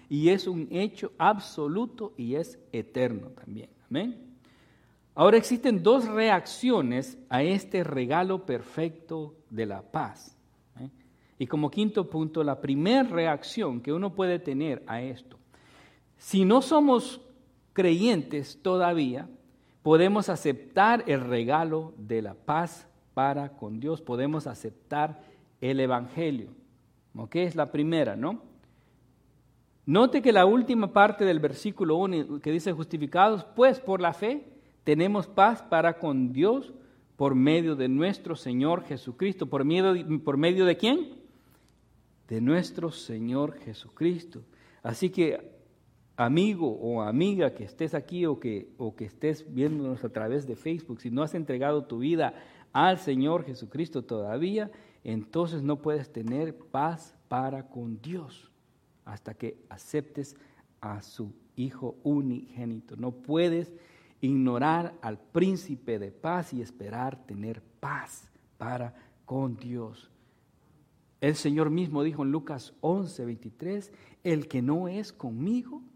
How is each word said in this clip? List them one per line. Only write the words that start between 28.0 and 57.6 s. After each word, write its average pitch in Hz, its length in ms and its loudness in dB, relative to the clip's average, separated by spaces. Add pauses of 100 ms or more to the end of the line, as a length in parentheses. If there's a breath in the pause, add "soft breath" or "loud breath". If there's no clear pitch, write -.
¿no? 156 260 -4 (1400 soft breath)
Note 233 380 4
que 254 80 6
la 190 160 10
última 226 460 4
parte 208 320 6
del 170 160 4
versículo 160 560 0
uno 175 420 0
que 151 140 -4
dice: 170 180 -2
"Justificados, 170 720 2 (120)
pues, 254 240 6
por 185 200 -2
la 170 120 2
fe, 262 340 -4 (380 loud breath)
tenemos 175 420 2
paz 220 340 6
para 165 380 2
con 131 340 0
Dios 208 400 0 (440 loud breath)
por 139 180 2
medio 156 400 4
de 131 140 -2
nuestro 165 480 -2
Señor 147 480 0
Jesucristo". 156 640 -6
¿Por 135 180 0
medio, 170 580 2
por 139 140 0
medio 180 280 4
de 175 120 4
quién? 262 400 0 (1120 soft breath)
De 113 120 -4
nuestro 165 520 0
Señor 127 640 -4
Jesucristo. 156 840 -6 (360 soft breath)
Así 117 300 -2
que, 170 400 0 (640)
amigo 165 520 2 (100)
o 113 240 -2
amiga 156 520 0
que 107 100 -12
estés 156 280 -8
aquí 175 320 -6
o 147 140 0
que, 104 300 -6 (100)
o 113 160 -8
que 110 120 -10
estés 151 460 -6
viéndonos 135 520 -2
a 110 60 -6
través 123 360 -4
de 120 80 -8
Facebook, 156 460 -8
si 120 100 -10
no 135 140 -2
has 156 100 -6
entregado 143 520 -2
tu 117 120 -8
vida 147 360 0 (380 loud breath)
al 170 260 4
Señor 147 460 0
Jesucristo 135 600 -8
todavía, 151 640 -4 (320 loud breath)
entonces 147 600 -4
no 143 180 -2
puedes 151 320 -4
tener 131 420 -6
paz 160 600 -6 (120)
para 131 420 -4